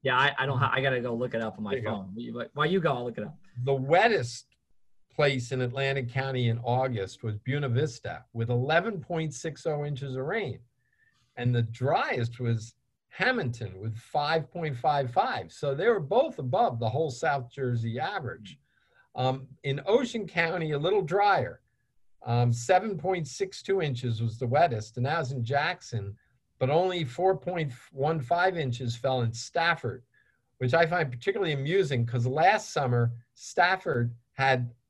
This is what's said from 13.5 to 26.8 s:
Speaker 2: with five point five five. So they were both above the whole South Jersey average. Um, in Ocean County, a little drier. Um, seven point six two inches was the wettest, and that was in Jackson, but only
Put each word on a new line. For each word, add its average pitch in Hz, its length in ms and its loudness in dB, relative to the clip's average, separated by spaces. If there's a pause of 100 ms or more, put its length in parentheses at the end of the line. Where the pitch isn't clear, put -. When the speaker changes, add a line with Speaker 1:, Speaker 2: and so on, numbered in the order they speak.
Speaker 2:
with 110 180 -6
five 151 540 -2
point 156 260 -4
five 143 340 2
five. 139 400 0
So 139 240 -4
they 180 120 0
were 220 120 4
both 226 400 0
above 131 400 0
the 117 100 0
whole 143 220 0
South 135 400 -2
Jersey 120 480 -2
average. 135 580 -6 (580)
Um, 131 300 0 (180)
in 143 220 -2
Ocean 226 420 2
County, 165 440 -2
a 143 80 0
little 190 240 2
drier. 165 580 2 (640)
Um, 120 260 4
seven 185 460 2
point 175 300 -2
six - 340 -8
two 196 220 0
inches 120 380 -2
was 110 180 -4
the 127 80 -2
wettest, 120 500 2
and 123 80 -2
that 160 140 0
was 135 120 -4
in 127 140 -4
Jackson, 135 680 -4 (420)
but 131 140 0
only 180 320 2